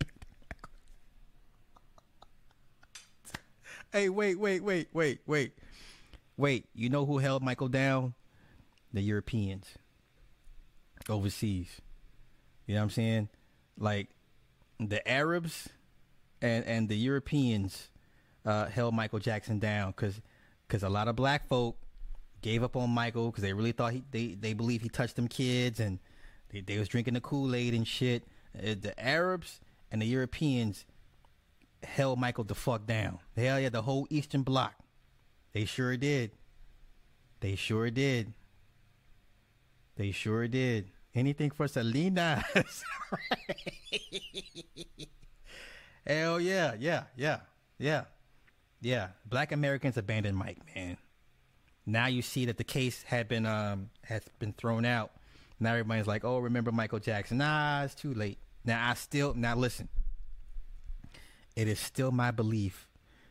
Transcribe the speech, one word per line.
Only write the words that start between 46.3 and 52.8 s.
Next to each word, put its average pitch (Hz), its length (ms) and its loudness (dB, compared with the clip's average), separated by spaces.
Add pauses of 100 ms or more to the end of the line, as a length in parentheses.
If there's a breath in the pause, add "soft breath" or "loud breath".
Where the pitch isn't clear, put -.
yeah, 175 380 2
yeah, 143 260 0 (120)
yeah, 139 240 0 (380)
yeah. 139 260 0 (760)
Yeah, 117 280 0 (160)
black 127 280 0
Americans 139 440 2
abandoned 104 400 0
Mike, - 220 -4 (160)
man. 90 240 -8 (880)
Now 113 200 4
you 127 140 2
see 127 260 -2
that 117 120 -2
the 123 60 -2
case 127 400 -2